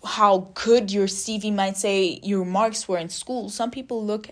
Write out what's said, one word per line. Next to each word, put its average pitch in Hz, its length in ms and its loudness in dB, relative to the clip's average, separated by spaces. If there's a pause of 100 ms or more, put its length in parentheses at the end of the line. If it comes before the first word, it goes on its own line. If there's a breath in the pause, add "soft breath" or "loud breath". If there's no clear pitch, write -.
how 196 520 4
good 220 360 4
your 196 160 0
C 214 300 -6
V 214 140 -4
might 196 260 -2
say 196 440 0
your 196 220 0
marks 214 420 0
were 185 120 -2
in 165 100 -4
school. 226 420 -8
Some 233 220 -4
people 240 340 -8
look 214 260 -4